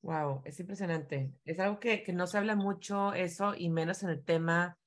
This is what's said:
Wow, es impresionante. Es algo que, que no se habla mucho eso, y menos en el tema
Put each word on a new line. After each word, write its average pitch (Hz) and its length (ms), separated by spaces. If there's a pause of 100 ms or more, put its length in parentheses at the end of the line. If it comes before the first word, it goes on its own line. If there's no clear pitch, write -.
Wow, 147 440
es - 140
impresionante. 165 720 (100)
Es 165 160
algo 202 180
que, 214 240
que 185 120
no 180 120
se 185 120
habla 208 180
mucho 196 560
eso, 185 420
y 175 140
menos 165 340
en 190 80
el 143 140
tema 170 640